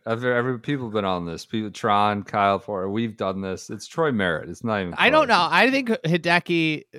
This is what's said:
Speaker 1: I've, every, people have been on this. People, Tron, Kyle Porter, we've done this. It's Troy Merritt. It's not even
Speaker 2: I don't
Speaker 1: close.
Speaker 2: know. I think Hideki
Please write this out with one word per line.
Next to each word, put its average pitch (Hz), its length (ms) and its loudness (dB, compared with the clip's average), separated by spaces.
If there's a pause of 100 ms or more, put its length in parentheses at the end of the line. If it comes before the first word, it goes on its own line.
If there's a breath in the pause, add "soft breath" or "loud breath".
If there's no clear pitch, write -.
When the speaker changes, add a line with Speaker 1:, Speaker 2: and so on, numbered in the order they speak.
Speaker 1:
I've, 113 200 -2
every, 123 340 0
people 131 280 -4
have 104 60 -10
been 104 120 0
on 90 200 -2
this. 82 200 -8
People, 107 260 -4
Tron, 104 520 2
Kyle 98 360 2
Porter, 98 300 -6
we've 110 260 -2
done 95 240 -4
this. 95 300 -8
It's 110 180 -12
Troy 160 240 -2
Merritt. 90 380 0
It's 90 160 -12
not 107 160 0
even 87 160 -6
Speaker 2:
I 196 120 4
don't 302 180 4
Speaker 1:
close. 220 100 4
Speaker 2:
know. 175 120 2
I 196 220 4
think 269 180 0
Hideki 170 960 0 (160)